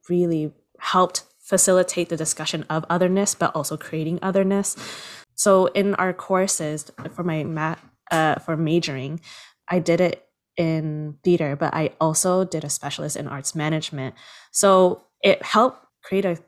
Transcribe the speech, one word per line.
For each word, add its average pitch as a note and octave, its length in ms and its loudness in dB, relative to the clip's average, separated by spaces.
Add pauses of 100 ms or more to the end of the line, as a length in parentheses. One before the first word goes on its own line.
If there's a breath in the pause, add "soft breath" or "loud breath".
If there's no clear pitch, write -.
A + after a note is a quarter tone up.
really E3+ 460 0 (260)
helped - 440 0 (180)
facilitate F#3 640 2
the E3+ 80 -4
discussion D#3 540 -6
of D#3+ 200 -2
otherness, F#3 460 2
but - 180 0
also D#3 220 -4
creating D#3+ 460 -6
otherness. G3 560 0 (580 loud breath)
So F#3+ 320 4
in G3+ 280 0
our F#3 180 0
courses F3+ 760 -2 (240)
for F3 100 -8
my D#3 200 -2
ma-, D#3+ 320 -4 (360)
uh, D#3+ 240 2
for E3 200 -6
majoring, D#3 640 -2 (480 loud breath)
I F3+ 120 0
did E3+ 200 2
it F3+ 260 0 (300)
in D#3 680 -2
theater, D#3 340 2
but D#3 160 -2
I D#3 260 -2
also F3+ 460 2
did E3+ 180 -6
a D3 60 -10
specialist D3+ 480 -8
in D3 100 -8
arts C#3 280 -8
management. D3+ 600 -4 (360 loud breath)
So F#3 520 4 (180)
it - 220 4
helped B3 420 2 (160)
create G3 240 -2
an E3+ 220 -2